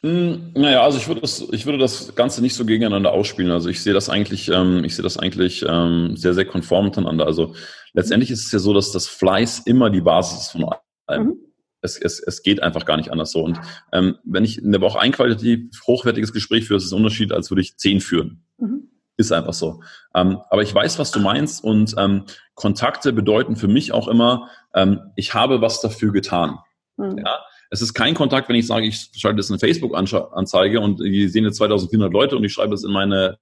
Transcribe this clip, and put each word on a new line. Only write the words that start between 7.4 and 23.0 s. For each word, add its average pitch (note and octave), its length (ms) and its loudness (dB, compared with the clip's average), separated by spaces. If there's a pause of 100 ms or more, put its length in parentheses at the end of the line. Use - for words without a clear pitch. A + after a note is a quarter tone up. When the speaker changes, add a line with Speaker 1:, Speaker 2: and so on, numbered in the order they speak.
Speaker 1:
letztendlich A2+ 380 0
ist A2 160 -6
es - 60 -8
ja A2 60 2
so, G2 140 2
dass G2 180 2
das F2+ 160 -6
Fleiß G2 540 2
immer A#2+ 300 4
die F#2+ 100 0
Basis E2+ 420 2
ist - 80 -10
von E2 140 -4 (420)
allem. D2 180 -2
Speaker 2:
Mhm. D4+ 120 0 (460)
Speaker 1:
Es, - 160 -6
es, - 220 -4
es - 220 -8
geht G2 200 2
einfach D#2+ 220 -2
gar D#2 120 0
nicht D#2 160 -6
anders D#2 200 -4
so. E2 100 -2
Und, E2 180 -4 (320)
ähm, F#2 320 2
wenn F#2 200 0
ich A2+ 140 -2
in G#2 140 0
der G2 80 4
Woche - 200 2
ein B2 120 2
qualitativ A#2 560 0 (180)
hochwertiges A2+ 460 0
Gespräch A2 340 -2
führe, G2+ 120 0
ist F2+ 60 -2
es F2+ 80 -8
ein F#2 60 -4
Unterschied, G#2+ 340 0
als - 180 -4
würde F#2+ 100 2
ich - 160 -4
zehn G2 240 2
führen. - 440 -4 (140)
Speaker 2:
Mhm. B3 300 -6 (280)
Speaker 1:
Ist A2 140 2
einfach E2 220 -2
so. E2 300 -6 (320)
Ähm, F#2+ 240 2 (100)
aber G#2 140 2
ich G#2 120 -4
weiß, C3+ 240 0
was D3+ 120 -2
du G#2+ 100 -2
meinst C3 420 -2
und, G#2+ 360 2
ähm, G2 260 0 (300)
Kontakte A#2+ 580 0